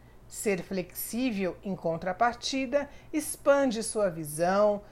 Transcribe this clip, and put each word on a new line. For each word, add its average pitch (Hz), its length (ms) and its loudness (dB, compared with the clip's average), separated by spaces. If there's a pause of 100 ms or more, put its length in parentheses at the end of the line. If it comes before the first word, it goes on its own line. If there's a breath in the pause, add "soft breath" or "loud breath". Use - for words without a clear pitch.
(280 loud breath)
Ser 190 360 -2
flexível, 196 1000 -4
em 190 120 -4
contrapartida, 240 1120 0 (240 loud breath)
expande 277 720 2
sua 208 260 0
visão, 175 720 2 (100)